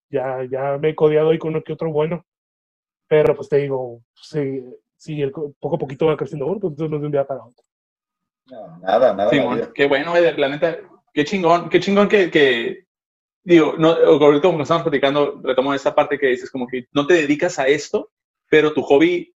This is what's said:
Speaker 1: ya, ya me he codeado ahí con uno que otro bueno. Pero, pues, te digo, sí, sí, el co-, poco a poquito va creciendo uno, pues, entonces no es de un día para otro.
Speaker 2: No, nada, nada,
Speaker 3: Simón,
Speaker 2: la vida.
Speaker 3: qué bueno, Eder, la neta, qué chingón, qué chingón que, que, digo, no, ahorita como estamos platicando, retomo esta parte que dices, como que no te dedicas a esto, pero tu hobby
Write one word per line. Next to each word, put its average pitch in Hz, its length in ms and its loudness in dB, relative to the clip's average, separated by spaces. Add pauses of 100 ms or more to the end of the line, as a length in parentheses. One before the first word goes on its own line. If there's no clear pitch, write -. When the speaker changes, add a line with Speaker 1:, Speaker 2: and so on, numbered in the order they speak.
Speaker 1:
ya, 131 420 -6
ya 139 280 -4
me 151 120 0
he 156 40 -4
codeado 151 340 2
ahí 160 100 2
con 160 120 -8
uno 156 120 -4
que 156 120 -10
otro 160 180 -8
bueno. 156 320 -4 (840)
Pero, 147 300 2
pues, - 140 -12
te 147 80 2
digo, 127 420 -6 (140)
sí, 135 500 -8 (320)
sí, 151 240 -10
el 139 100 -2
co-, 147 300 -10
poco 147 160 -4
a - 20 -2
poquito 143 280 -4
va 151 100 0
creciendo 147 300 -8
uno, 190 120 -4
pues, 190 140 -6
entonces 151 180 -8
no 156 60 -6
es 147 60 -6
de 147 40 -6
un 151 60 -6
día 139 140 0
para 127 180 -10
otro. - 180 -20 (880)
Speaker 2:
No, - 280 -18
nada, 107 360 2
nada, 101 160 0
Speaker 3:
Simón, 131 200 2
Speaker 2:
la 123 40 -4 (120)
vida. - 80 -14
Speaker 3:
qué 143 120 2
bueno, 143 300 0
Eder, 165 220 2
la 139 100 0
neta, 160 280 -4 (380)
qué 147 100 0
chingón, 170 440 2
qué 175 120 2
chingón 202 280 2
que, 196 220 2
que, 127 560 0 (580)
digo, 165 340 4
no, 156 120 4
ahorita 151 580 4
como 165 140 0
estamos 160 200 -2
platicando, 143 600 -2
retomo 135 320 -2
esta 143 200 -4
parte 143 240 0
que 139 100 -2
dices, 123 220 -4
como 127 160 -8
que 127 260 -10
no 143 140 -2
te 180 80 4
dedicas 156 440 0
a 139 100 -2
esto, 156 420 -4 (400)
pero 151 240 4
tu 139 80 -2
hobby 165 560 2